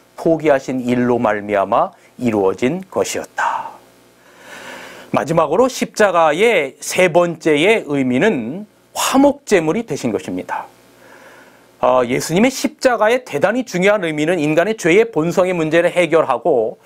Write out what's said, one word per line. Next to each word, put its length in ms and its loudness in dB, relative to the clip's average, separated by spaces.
포기하신 680 0
일로 380 0
말미암아 720 0
이루어진 720 0
것이었다. 800 -6
마지막으로 560 0
십자가의 1120 0
세 320 0
번째의 760 2
의미는 800 -2
화목제물이 920 0
되신 260 -6
것입니다. 540 -6
어, 240 0
예수님의 460 -2
십자가의 760 0
대단히 400 -2
중요한 400 0
의미는 360 -2
인간의 380 0
죄의 340 2
본성의 420 0
문제를 380 0
해결하고, 960 0